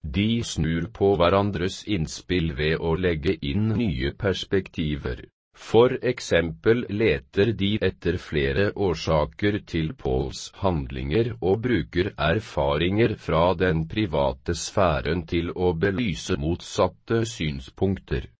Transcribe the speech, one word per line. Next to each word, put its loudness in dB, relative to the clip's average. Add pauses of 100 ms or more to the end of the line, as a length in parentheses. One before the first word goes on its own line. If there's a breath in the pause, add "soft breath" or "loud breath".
De 0
snur -2
på 2
hverandres 2
innspill -2
ved 0
å 0
legge 0
inn 0
nye 0
perspektiver. -4 (280)
For 4
eksempel 0
leter 2
de 0
etter 0
flere 0
årsaker 0
til -2
Pauls -4
handlinger -2
og 0
bruker 0
erfaringer 0
fra 2
den 0
private -2
sfæren 0
til -2
å 0
belyse -2
motsatte -2
synspunkter. -4 (140)